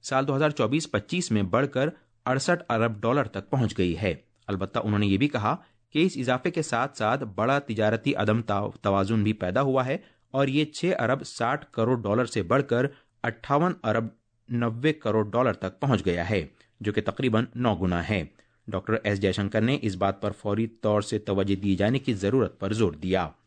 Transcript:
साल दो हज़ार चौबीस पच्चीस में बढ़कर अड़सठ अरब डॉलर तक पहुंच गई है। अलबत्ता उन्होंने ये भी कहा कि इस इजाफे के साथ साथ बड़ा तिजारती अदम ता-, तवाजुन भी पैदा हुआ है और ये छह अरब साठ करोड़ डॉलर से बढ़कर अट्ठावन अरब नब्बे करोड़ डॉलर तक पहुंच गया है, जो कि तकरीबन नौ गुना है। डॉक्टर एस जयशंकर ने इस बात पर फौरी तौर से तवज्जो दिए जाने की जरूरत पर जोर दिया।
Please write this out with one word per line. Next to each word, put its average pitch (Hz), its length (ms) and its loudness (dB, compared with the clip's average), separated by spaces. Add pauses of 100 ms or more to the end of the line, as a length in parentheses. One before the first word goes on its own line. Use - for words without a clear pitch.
साल 135 220 0
दो 143 80 0
हज़ार 147 180 2
चौबीस 139 340 0
पच्चीस 170 460 -2
में 104 180 2
बढ़कर 139 420 0 (340)
अड़सठ 135 440 0
अरब 113 320 0
डॉलर 120 260 2
तक 98 220 -10
पहुंच 127 240 2
गई 90 220 2
है। 90 180 0 (340)
अलबत्ता 98 320 -4
उन्होंने 104 280 0
ये 98 100 4
भी 139 100 2
कहा 120 260 0 (420)
कि 156 80 4
इस 185 140 0
इजाफे 127 340 -2
के 160 120 -2
साथ 123 340 -2
साथ 113 200 2 (180)
बड़ा 127 260 2
तिजारती 110 520 0
अदम 104 280 2
ता-, 101 300 -2 (120)
तवाजुन 98 400 2
भी 107 120 2
पैदा 95 260 -2
हुआ 131 220 2
है 135 200 -4 (300)
और 139 160 2
ये 147 160 2 (100)
छह 180 200 0
अरब 131 300 0
साठ 127 480 -4
करोड़ 117 280 2
डॉलर 107 240 2
से 110 180 -4
बढ़कर 131 460 2 (340)
अट्ठावन 143 520 0 (100)
अरब 113 300 0 (340)
नब्बे 120 440 0
करोड़ 110 340 0
डॉलर 117 280 2
तक - 240 -8
पहुंच 123 240 2
गया 87 200 0
है, 92 260 -2 (320)
जो 104 100 -2
कि 104 100 0
तकरीबन 110 460 0 (100)
नौ 120 180 2
गुना 87 260 0
है। 85 280 -2 (380)
डॉक्टर 107 380 -2
एस 104 140 0
जयशंकर 98 420 0
ने 123 220 2
इस 101 120 -2
बात 98 260 0
पर 104 120 -2
फौरी 110 340 -2 (160)
तौर 104 200 2
से 104 160 -4
तवज्जो 98 360 0
दिए 98 200 0
जाने 107 240 2
की 131 160 -2
जरूरत 101 460 0
पर - 120 -2
जोर 104 240 0
दिया। 90 340 -2 (140)